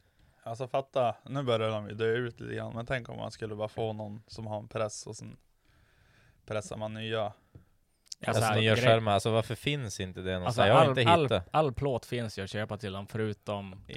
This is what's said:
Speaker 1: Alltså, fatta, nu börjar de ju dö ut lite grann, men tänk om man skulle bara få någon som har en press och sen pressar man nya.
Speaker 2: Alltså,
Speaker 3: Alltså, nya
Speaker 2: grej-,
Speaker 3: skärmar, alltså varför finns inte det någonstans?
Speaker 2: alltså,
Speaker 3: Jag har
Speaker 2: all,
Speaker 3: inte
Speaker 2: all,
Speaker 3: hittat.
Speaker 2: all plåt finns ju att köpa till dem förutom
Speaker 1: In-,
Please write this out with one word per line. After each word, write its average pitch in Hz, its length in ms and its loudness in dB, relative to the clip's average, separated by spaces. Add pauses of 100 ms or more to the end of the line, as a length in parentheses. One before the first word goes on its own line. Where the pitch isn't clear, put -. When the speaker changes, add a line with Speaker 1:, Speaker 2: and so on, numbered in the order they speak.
(420)
Speaker 1:
Alltså, 117 260 -8
fatta, 131 560 0
nu 135 180 -6
börjar 110 280 2
de 104 180 -4
ju 107 60 -10
dö 110 120 -2
ut 117 340 -2
lite 117 140 -8
grann, 110 200 -8
men 117 120 -8
tänk 123 220 -6
om 123 80 -12
man 110 140 -8
skulle 107 240 -10
bara 107 140 -4
få 110 240 -4
någon 107 340 -10
som 113 200 -12
har 107 120 -6
en 110 100 -12
press 110 380 -4
och 110 100 -12
sen 113 200 -16 (1120)
pressar 107 300 -6
man 107 180 -6
nya. 110 380 -4 (920)
Speaker 2:
Alltså, 110 180 2
Speaker 3:
Alltså, 107 160 4
nya 110 140 6
Speaker 2:
grej-, 117 100 4
Speaker 3:
skärmar, 113 280 6
alltså 101 180 4
varför 110 240 2
finns 139 460 -4
inte 92 200 -6
det 92 180 -2
någonstans? 107 200 0
Speaker 2:
alltså, 98 100 6
Speaker 3:
Jag 110 60 8
har 139 60 10 (120)
Speaker 2:
all, 131 60 0
Speaker 3:
inte 123 140 6
Speaker 2:
all, 170 100 6
Speaker 3:
hittat. 113 280 2
Speaker 2:
all 147 220 2
plåt 131 340 -4
finns 120 320 -6
ju 98 60 -4
att 95 60 -8
köpa 104 260 -4
till 98 160 -8
dem 98 140 -8
förutom 101 840 -6
Speaker 1:
In-, 92 80 -12